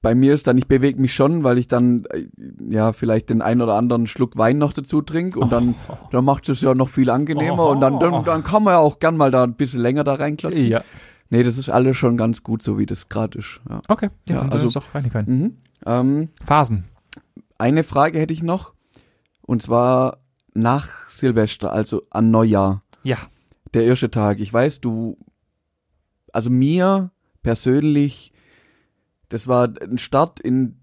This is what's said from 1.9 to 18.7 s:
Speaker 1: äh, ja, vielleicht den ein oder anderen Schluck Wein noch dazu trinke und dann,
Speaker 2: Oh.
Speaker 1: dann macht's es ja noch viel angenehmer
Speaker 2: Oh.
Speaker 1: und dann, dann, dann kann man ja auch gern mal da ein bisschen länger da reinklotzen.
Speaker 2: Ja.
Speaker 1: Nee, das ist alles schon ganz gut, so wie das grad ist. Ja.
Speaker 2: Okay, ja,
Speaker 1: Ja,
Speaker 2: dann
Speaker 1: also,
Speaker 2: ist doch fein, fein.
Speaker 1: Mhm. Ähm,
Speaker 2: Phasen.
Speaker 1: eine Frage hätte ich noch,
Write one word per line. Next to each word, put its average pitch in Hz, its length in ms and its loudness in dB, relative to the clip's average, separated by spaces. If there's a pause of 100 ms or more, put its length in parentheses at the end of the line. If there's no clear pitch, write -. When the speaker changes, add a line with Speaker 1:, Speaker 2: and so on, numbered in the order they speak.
Speaker 1:
äh, - 160 -8 (440)
ja, 110 220 0
vielleicht 113 380 -2
den 113 120 2
ein 120 180 0
oder 113 140 0
anderen 117 320 0
Schluck 113 300 -4
Wein 113 220 2
noch 147 140 0
dazu 147 300 -2
trinke 170 380 -4
und 117 100 2
dann, 120 240 2 (140)
Speaker 2:
Oh. - 60 -14 (180)
Speaker 1:
dann 131 120 2
macht's 139 240 0
es 135 120 -2
ja 131 140 2
noch 127 140 2
viel 127 220 0
angenehmer 151 560 0
Speaker 2:
Oh. 147 60 4
Speaker 1:
und 139 80 0
dann, 135 180 2
dann, 160 260 2
dann 160 200 -2
kann 214 180 0
man 196 120 4
ja 175 40 6
auch 151 220 4
gern 165 160 2
mal 139 160 4
da 127 100 4
ein 120 120 0
bisschen 127 260 -4
länger 131 240 0
da 139 100 0
reinklotzen. 151 520 -2
Speaker 2:
Ja. 113 180 0 (460)
Speaker 1:
Nee, 117 120 4
das 120 160 0
ist 131 120 -8
alles 127 260 2
schon 120 200 2
ganz 113 280 -2
gut, 110 180 -6
so 104 160 -4
wie 104 80 -2
das - 220 -10
grad 110 260 -6
ist. - 340 -14
Ja. 113 200 -10
Speaker 2:
Okay, 214 220 -2 (180)
ja, - 80 -2
Speaker 1:
Ja, - 60 -2
Speaker 2:
dann 135 100 -4
Speaker 1:
also, 123 140 -2
Speaker 2:
ist 117 100 -2
doch 139 80 -8
fein, 135 260 -6
fein. 110 160 -4
Speaker 1:
Mhm. 131 300 -2 (300)
Ähm, 135 420 0 (160)
Speaker 2:
Phasen. 117 400 0 (720)
Speaker 1:
eine 143 240 0
Frage 156 380 0
hätte 160 120 -4
ich 160 120 -6
noch, 175 300 -6 (680)